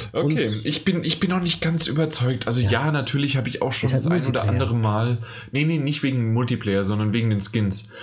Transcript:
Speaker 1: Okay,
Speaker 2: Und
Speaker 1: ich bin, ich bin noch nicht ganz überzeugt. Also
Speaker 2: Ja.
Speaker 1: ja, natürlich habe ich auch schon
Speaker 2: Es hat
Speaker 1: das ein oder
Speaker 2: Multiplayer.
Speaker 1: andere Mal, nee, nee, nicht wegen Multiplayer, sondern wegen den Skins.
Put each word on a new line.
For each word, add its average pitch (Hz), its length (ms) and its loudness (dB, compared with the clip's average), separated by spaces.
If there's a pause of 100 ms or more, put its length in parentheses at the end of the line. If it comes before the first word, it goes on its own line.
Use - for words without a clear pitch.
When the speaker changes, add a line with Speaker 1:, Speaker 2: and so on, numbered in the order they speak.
(140)
Speaker 1:
Okay, 151 360 0
Speaker 2:
Und 104 160 -4
Speaker 1:
ich 151 200 -2
bin, 180 180 0
ich 165 160 0
bin 185 120 0
noch 185 100 0
nicht 170 180 -2
ganz 165 280 0
überzeugt. 131 580 0
Also 120 160 0
Speaker 2:
Ja. 104 80 2
Speaker 1:
ja, 135 220 2
natürlich 139 440 0
habe 120 140 -2
ich - 140 -4
auch 131 80 0
schon - 160 -2
Speaker 2:
Es 131 60 0
hat 127 80 4
Speaker 1:
das 120 40 0
ein 165 60 2
oder 135 320 0
Speaker 2:
Multiplayer. 104 60 2
Speaker 1:
andere 120 260 2
Mal, 113 420 2 (340)
nee, 143 140 0
nee, 165 140 2
nicht 143 240 -2
wegen 123 300 2
Multiplayer, 107 520 0
sondern 104 280 0
wegen 113 180 2
den 104 100 2
Skins. 101 500 0 (120)